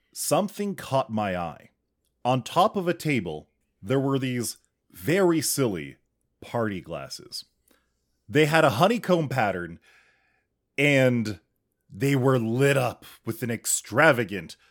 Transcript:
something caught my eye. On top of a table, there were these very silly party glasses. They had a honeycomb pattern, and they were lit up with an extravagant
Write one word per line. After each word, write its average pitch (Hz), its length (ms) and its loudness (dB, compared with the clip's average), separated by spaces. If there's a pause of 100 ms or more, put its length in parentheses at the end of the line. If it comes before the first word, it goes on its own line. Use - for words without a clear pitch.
(140)
something 196 640 -2
caught - 360 -4
my 104 260 -2
eye. 85 340 -10 (520)
On 127 200 0
top 196 320 2
of 185 120 -4
a 175 60 2
table, 95 560 -4 (320)
there 127 180 0
were 139 200 0
these 123 380 -6 (340)
very 165 500 2
silly 90 560 -2 (440)
party 107 400 -4
glasses. 73 640 -12 (840)
They 143 160 4
had 156 200 4
a 135 60 4
honeycomb 175 580 2
pattern, 92 500 -4 (1000)
and 127 600 2 (500)
they 135 260 -2
were 131 220 4
lit 127 400 2
up 123 280 -4 (200)
with - 160 -8
an 123 80 -4
extravagant 113 1080 0 (140)